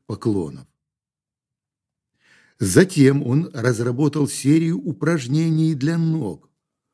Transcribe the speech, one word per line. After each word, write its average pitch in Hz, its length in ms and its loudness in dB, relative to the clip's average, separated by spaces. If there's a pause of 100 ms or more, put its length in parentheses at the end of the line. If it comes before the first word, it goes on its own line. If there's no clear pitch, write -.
поклонов. 85 600 -6 (1900)
Затем 139 680 4
он 147 280 0
разработал 123 720 -2
серию 160 480 0
упражнений 160 1000 0
для 147 220 -2
ног. 160 540 -4 (440)